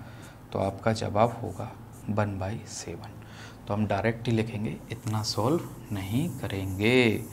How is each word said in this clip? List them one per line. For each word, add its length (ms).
तो 80
आपका 320
जवाब 480
होगा 300
वन 300
बाई 300
सेवन। 520
तो 60
हम 140
डायरेक्ट 400
ही 60
लिखेंगे, 440
इतना 340
सॉल्व 440
नहीं 400
करेंगे। 760